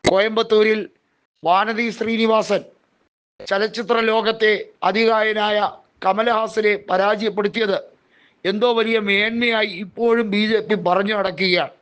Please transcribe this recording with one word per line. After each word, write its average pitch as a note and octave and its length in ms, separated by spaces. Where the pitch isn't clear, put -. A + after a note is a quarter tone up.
കോയമ്പത്തൂരിൽ G#3+ 680
വാനതി G#3+ 400
ശ്രീനിവാസൻ A3 640
ചലച്ചിത്ര G#3+ 480
ലോകത്തെ A3 420
അതികായനായ G#3+ 760
കമലഹാസനെ G#3+ 680
പരാജയപ്പെടുത്തിയത് G3+ 880
എന്തോ A3+ 280
വലിയ A3+ 200
മേന്മയായി A3 640
ഇപ്പോഴും A#3 420
ബി G#3+ 80
ജെ G#3 160
പി G#3 80
പറഞ്ഞു G3+ 320
നടക്കുകയാണ്. F3+ 640